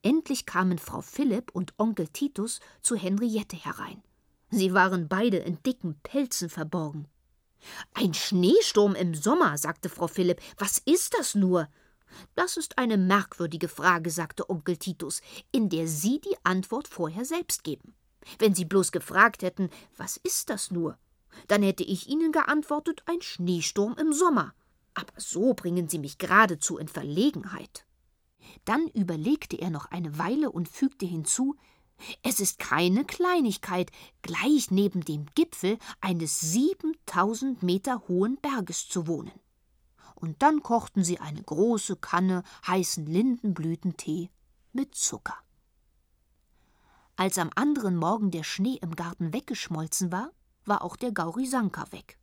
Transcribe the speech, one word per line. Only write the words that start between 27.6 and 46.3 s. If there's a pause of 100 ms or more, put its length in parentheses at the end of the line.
Dann
überlegte
er
noch
eine
Weile
und
fügte
hinzu: (680)
„Es
ist
keine
Kleinigkeit, (320)
gleich
neben
dem
Gipfel (220)
eines
siebentausend
Meter
hohen
Berges
zu
wohnen.“ (760)
Und
dann
kochten
sie
eine
große
Kanne (240)
heißen
Lindenblütentee (420)
mit
Zucker. (1800)